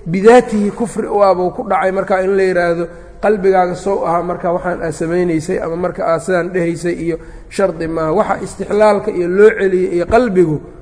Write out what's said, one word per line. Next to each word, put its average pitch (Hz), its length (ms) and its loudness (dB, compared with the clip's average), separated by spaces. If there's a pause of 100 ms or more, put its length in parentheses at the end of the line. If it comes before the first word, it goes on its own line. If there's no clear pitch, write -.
bidaatihi 208 640 4
kufri 220 360 -4
u 202 160 2
ah 190 120 6
buu 180 160 -2
ku 247 180 -8
dhacay, 190 240 0
marka 185 300 0
in 196 140 0
la 190 60 2
yidhaahdo, 175 440 0 (360)
"Qalbigaaga 190 520 2
sow - 320 -2
ahaa 170 160 0
marka 175 300 -4
waxaan 175 300 -4
aad 165 100 -4
samaynaysay 170 680 -2
ama 165 180 -6
marka 175 300 -4
aad 165 140 2
sidaan 175 320 -2
dhehaysay," 170 420 -2
iyo 165 220 -6 (320)
shardi 170 400 -2
maaha. 160 240 -2
Waxa 196 320 0
istixlaalka 202 680 0
iyo 180 180 -2
loo 202 300 6
celiyay 185 380 0
iyo 175 100 -2
qalbigu 185 540 2 (220)